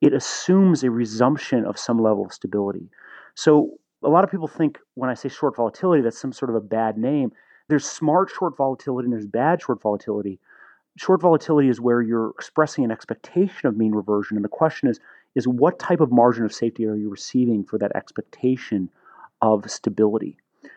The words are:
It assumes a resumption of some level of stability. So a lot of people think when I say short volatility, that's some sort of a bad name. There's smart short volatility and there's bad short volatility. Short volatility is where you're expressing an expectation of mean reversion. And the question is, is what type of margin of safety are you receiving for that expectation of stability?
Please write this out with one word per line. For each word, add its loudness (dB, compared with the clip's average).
It 4
assumes 2
a 2
resumption 0
of -6
some -2
level 2
of -14
stability. -6
So 4
a -2
lot 6
of -2
people -6
think -2
when -4
I -2
say -8
short -4
volatility, 2
that's -2
some -8
sort -6
of -2
a -2
bad -4
name. -2
There's -2
smart 0
short -4
volatility -4
and 0
there's -6
bad 0
short -4
volatility. -4
Short 2
volatility 4
is 0
where 2
you're -2
expressing -2
an -2
expectation -4
of -2
mean 0
reversion. -2
And -2
the -8
question 0
is, -4
is -2
what 2
type -2
of 2
margin 4
of -6
safety -4
are -2
you -6
receiving -2
for -6
that -4
expectation -4
of 2
stability? -2